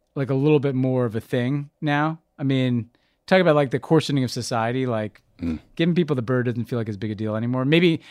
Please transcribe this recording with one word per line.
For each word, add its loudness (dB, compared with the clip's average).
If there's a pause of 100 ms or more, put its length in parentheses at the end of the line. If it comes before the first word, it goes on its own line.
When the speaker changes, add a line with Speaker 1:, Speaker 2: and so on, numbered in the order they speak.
(140)
Speaker 1:
like, -4
a 0
little 4
bit -2
more 0
of -4
a -4
thing -4 (100)
now. -2 (200)
I -8
mean, 0 (360)
talk 4
about, 6
like, 2
the -2
coarsening 2
of -2
society, -2
like, -6 (180)
Speaker 2:
Mm. -4 (160)
Speaker 1:
giving 2
people 2
the -2
bird 0
doesn't -4
feel -4
like -4
as -6
big -6
a -6
deal -4
anymore. -2
Maybe, 4 (100)